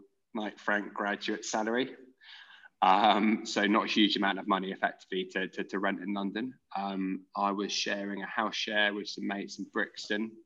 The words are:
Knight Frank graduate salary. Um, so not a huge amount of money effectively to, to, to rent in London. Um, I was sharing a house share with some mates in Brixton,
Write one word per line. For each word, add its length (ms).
Knight 260
Frank 340
graduate 500
salary. 520
Um, 640
so 220
not 200
a 20
huge 280
amount 220
of 80
money 240
effectively 640
to, 160
to, 160
to 140
rent 220
in 140
London. 400
Um, 480
I 160
was 220
sharing 500
a 40
house 280
share 400
with 140
some 180
mates 320
in 140
Brixton, 580